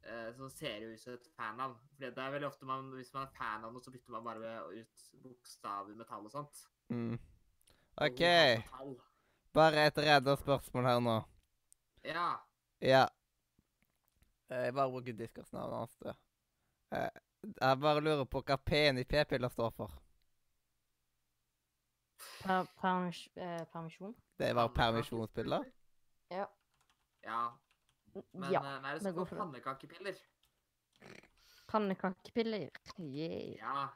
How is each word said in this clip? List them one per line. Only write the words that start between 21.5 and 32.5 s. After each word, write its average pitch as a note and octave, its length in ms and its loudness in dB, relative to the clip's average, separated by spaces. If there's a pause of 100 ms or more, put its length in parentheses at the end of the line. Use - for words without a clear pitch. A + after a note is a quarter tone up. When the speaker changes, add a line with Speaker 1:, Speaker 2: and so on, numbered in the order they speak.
Speaker 3:
Per-, F#3 240 2 (140)
permis-, F3+ 560 0
eh, F3 360 -6
permisjon? E3+ 420 -12 (240)
Speaker 2:
Det A#2+ 160 0
var A#2 140 4
Speaker 1:
Pannekakepiller? A#2 240 2
Speaker 2:
permisjonspiller? A#2 720 -2 (680)
Speaker 3:
Ja. F#3+ 160 -4 (760)
Speaker 1:
Ja. A2 200 -4 (720)
Speaker 3:
N-, G3 180 -10
Speaker 1:
Men, D#3+ 200 -4
Speaker 3:
ja, E3 80 4
Speaker 1:
eh, C#3 200 -8
nei, C#3 140 -6
det D#3+ 80 -8
Speaker 3:
det F#3+ 100 -4
Speaker 1:
står - 0 -
Speaker 3:
går E3+ 140 -2
for E3+ 100 -10
det. F#3+ 60 -6
Speaker 1:
pannekakepiller. D3+ 760 -10 (1500)
Speaker 3:
Pannekakepiller. G3+ 1000 -2 (280)